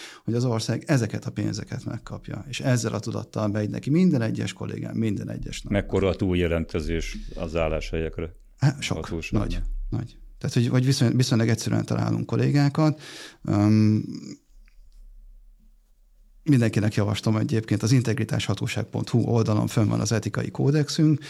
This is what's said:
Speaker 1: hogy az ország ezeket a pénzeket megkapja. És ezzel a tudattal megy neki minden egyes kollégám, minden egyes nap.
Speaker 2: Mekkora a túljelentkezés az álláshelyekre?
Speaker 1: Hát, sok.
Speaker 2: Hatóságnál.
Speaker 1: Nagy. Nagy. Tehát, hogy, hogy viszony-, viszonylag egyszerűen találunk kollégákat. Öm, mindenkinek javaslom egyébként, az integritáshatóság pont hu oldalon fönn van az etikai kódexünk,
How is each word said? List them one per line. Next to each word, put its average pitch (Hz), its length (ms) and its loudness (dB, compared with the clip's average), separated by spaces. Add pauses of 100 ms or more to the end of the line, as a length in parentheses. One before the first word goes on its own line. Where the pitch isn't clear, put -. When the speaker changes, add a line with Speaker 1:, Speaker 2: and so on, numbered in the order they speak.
(240)
Speaker 1:
hogy 110 100 -4
az 120 120 2
ország 113 420 -2
ezeket 110 380 0
a 120 60 -6
pénzeket 107 540 -6
megkapja. - 640 -10
És 127 120 -8
ezzel 120 340 0
a 113 60 -2
tudattal 110 480 -4
megy 107 220 -2
neki - 200 -6
minden 160 320 4
egyes 113 320 -2
kollégám, 107 420 -8
minden 113 340 -2
egyes - 320 -8
nap. - 100 -6
Speaker 2:
Mekkora 95 360 2
a 90 80 2
túljelentkezés 82 1040 0 (180)
az 82 200 -6
álláshelyekre? 80 800 -2 (220)
Speaker 1:
Hát, 143 240 0
sok. - 240 -4
Speaker 2:
Hatóságnál. 82 420 -4
Speaker 1:
Nagy. - 140 -4 (280)
Nagy. 120 280 -6 (200)
Tehát, - 180 -4
hogy, 120 120 4
hogy 127 180 2
viszony-, 135 300 4
viszonylag 120 320 2
egyszerűen 113 380 0
találunk 113 400 0
kollégákat. 143 760 2 (420)
Öm, 107 600 4 (2500)
mindenkinek 113 520 4
javaslom 104 400 0
egyébként, 110 480 0
az 113 80 4
integritáshatóság 113 920 0
pont - 260 -6
hu 120 100 4
oldalon 113 480 2
fönn 110 200 2
van 113 120 0
az 110 120 0
etikai 110 400 -2
kódexünk, 147 680 2 (100)